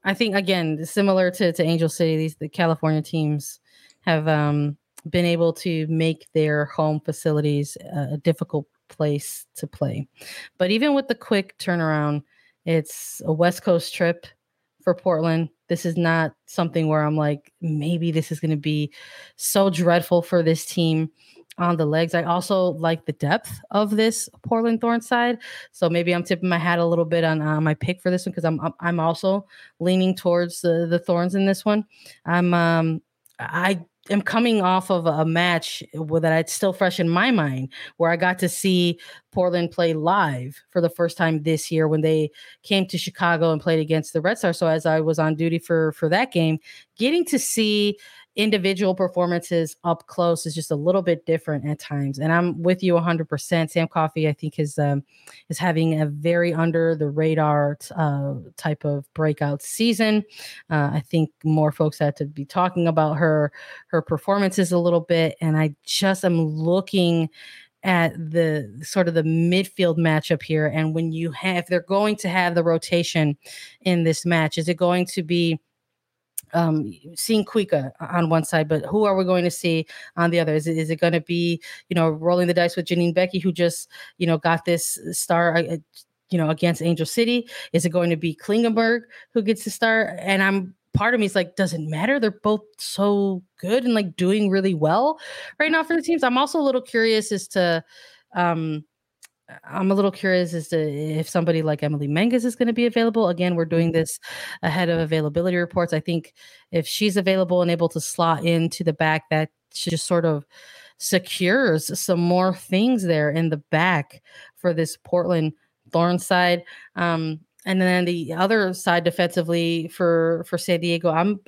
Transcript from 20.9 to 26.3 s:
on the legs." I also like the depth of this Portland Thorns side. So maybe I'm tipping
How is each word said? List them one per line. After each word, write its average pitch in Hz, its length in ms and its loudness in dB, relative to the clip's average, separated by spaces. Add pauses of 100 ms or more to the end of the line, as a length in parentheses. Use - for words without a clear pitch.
on 175 180 0
the 160 100 0
legs." 160 280 0
I 170 100 0
also 180 460 0
like 165 360 -2
the 156 60 -4
depth 156 480 -2 (100)
of 208 260 0
this 220 320 0 (140)
Portland 226 380 0
Thorns 233 260 0
side. 240 320 0 (320)
So - 180 0
maybe 170 240 2
I'm 175 120 0
tipping 180 240 -2